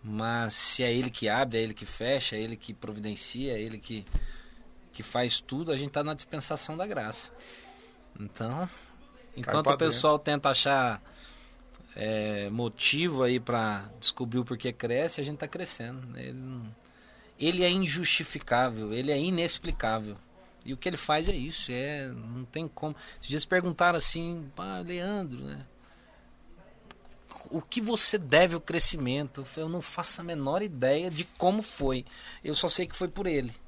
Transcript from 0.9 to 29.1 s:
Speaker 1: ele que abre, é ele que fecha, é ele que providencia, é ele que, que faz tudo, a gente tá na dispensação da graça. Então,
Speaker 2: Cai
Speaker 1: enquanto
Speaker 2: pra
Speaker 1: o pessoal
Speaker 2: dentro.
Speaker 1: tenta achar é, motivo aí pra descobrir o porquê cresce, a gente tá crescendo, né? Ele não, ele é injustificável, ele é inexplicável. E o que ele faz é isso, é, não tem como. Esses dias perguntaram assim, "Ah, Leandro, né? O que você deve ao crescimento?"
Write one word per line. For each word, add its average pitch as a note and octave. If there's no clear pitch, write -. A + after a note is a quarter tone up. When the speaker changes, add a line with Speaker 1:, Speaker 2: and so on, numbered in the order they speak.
Speaker 1:
ele B2
que A2
abre, A2+
é A2+
ele A2
que -
fecha, B2
é G#2+
ele A2+
que -
providencia, G#2+
é G#2+
ele A2
que, G#2+
que -
faz B2
tudo, D#3+
a C3+
gente C#3
tá D3
na D3+
dispensação D#3
da F#3
graça. A#2
Então, A#2
Speaker 2:
Cai -
Speaker 1:
enquanto D3
Speaker 2:
pra C#3
Speaker 1:
o C#3
pessoal D3+
Speaker 2:
dentro. D3
Speaker 1:
tenta C#3
achar B2+
é, G#2+
motivo C3
aí B2
pra G#2+
descobrir A#2+
o B2
porquê A#2+
cresce, C3+
a C#3
gente D3
tá D#3
crescendo, C3
né? A#2
Ele C3
não, B2
ele F3
é F3+
injustificável, C#3
ele B2+
é C#3+
inexplicável. D3
E C3
o C3+
que -
ele E3+
faz D#3+
é F#3+
isso, C#3+
é, C#3
não A#2+
tem D#3
como. D#3
Esses -
dias D3
perguntaram F3
assim, E3
"Ah, F#3
Leandro, F3
né? C#3
O D#3+
que -
você G#3+
deve E3
ao D#3+
crescimento?" C#3+